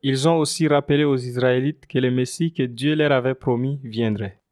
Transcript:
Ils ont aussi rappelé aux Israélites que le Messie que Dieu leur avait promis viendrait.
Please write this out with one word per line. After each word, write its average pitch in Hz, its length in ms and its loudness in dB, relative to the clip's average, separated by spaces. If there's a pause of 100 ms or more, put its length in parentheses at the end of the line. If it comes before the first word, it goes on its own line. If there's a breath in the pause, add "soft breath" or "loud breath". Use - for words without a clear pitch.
Ils 135 260 0
ont 165 100 4
aussi 156 300 0
rappelé 147 360 2
aux 139 140 2
Israélites 127 680 -2
que 131 120 -2
le 127 120 2
Messie 127 420 -2
que 139 100 -2
Dieu 127 320 -2
leur 151 160 2
avait 131 240 2
promis 131 480 -2
viendrait. 107 560 -4 (120)